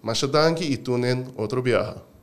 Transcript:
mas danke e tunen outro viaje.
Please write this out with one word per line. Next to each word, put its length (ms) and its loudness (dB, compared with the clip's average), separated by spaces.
mas 180 -2
danke 420 2
e 140 0
tunen 480 0
outro 280 -2
viaje. 600 -2